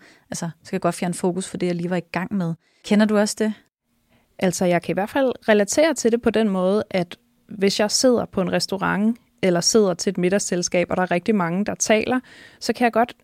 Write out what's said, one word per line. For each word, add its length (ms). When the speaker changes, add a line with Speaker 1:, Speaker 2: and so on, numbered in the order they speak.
Speaker 1:
Altså, 200
så 80
kan 20
jeg 80
godt 140
fjerne 200
fokus 340
for 80
det, 100
jeg 80
lige 160
var 60
i 160
gang 220
med. 200
Kender 220
du 120
også 200
det? 160
Speaker 2:
Altså, 260
jeg 180
kan 100
i 20
hvert 160
fald 380
relatere 460
til 180
det 100
på 80
den 180
måde, 420
at 260
hvis 320
jeg 100
sidder 340
på 160
en 120
restaurant, 640
eller 180
sidder 340
til 160
et 80
middagsselskab, 720
og 60
der 60
er 80
rigtig 240
mange, 300
der 100
taler, 460
så 120
kan 120
jeg 80
godt 320